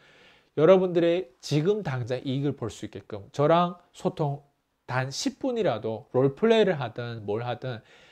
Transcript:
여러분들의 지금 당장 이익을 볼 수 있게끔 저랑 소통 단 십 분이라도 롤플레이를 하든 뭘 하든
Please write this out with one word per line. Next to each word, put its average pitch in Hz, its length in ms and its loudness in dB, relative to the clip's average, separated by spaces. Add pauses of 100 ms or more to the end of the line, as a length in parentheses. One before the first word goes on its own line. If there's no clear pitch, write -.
(560)
여러분들의 175 760 4 (100)
지금 180 420 0
당장 127 420 -4
이익을 139 320 -2
볼 113 140 -8
수 - 160 -12
있게끔 - 460 -14
저랑 170 440 2 (160)
소통 147 500 -4 (440)
단 131 240 -4
십 - 280 -6
분이라도 139 720 -2
롤플레이를 180 680 4
하든 117 460 -8
뭘 107 180 -4
하든 123 360 -8 (320)